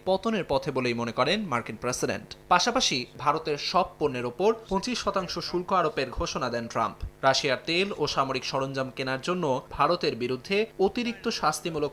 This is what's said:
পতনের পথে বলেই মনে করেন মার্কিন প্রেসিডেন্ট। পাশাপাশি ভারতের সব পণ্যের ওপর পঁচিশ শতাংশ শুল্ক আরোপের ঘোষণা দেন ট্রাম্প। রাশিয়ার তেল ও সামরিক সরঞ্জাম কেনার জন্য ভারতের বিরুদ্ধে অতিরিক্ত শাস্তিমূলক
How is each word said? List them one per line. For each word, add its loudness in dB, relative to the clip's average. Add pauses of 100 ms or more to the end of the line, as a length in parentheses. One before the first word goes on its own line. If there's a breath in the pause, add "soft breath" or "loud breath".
পতনের 2
পথে 0
বলেই 2
মনে -4
করেন 4 (120)
মার্কিন -4
প্রেসিডেন্ট। -2 (220)
পাশাপাশি 4 (200)
ভারতের 0 (140)
সব 4 (120)
পণ্যের 0
ওপর 2 (200)
পঁচিশ -2
শতাংশ -2 (160)
শুল্ক -2
আরোপের 2
ঘোষণা -2
দেন -2
ট্রাম্প। 0 (300)
রাশিয়ার 2
তেল 2 (140)
ও 2 (120)
সামরিক 0
সরঞ্জাম -2
কেনার -2
জন্য 0 (320)
ভারতের 2
বিরুদ্ধে -2 (220)
অতিরিক্ত 0 (140)
শাস্তিমূলক 0